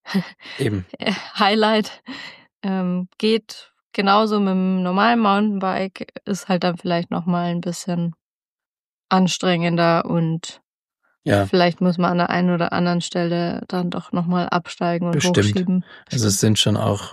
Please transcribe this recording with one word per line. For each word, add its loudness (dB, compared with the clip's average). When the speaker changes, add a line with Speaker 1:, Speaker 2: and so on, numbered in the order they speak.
Speaker 1:
<laughs> -6
Speaker 2:
Eben. -2
Speaker 1:
Highlight. 2
Ähm, -2
geht -2
genauso 2
mit 2
dem 0
normalen 2
Mountainbike, 0
ist -6
halt 0
dann 0
vielleicht -4
noch -4
mal 0
ein -2
bisschen -4
anstrengender 2
und -2
Speaker 2:
Ja. 2
Speaker 1:
vielleicht 2
muss 2
man 2
an 0
der 0
einen 2
oder 0
anderen 0
Stelle -4
dann -4
doch -8
noch -2
mal 0
absteigen -2
und 0
Speaker 2:
Bestimmt. 0
Speaker 1:
hochschieben. 2
Speaker 2:
Also -2
es 2
Speaker 1:
Bestimmt. -2
Speaker 2:
sind 4
schon 2
auch -4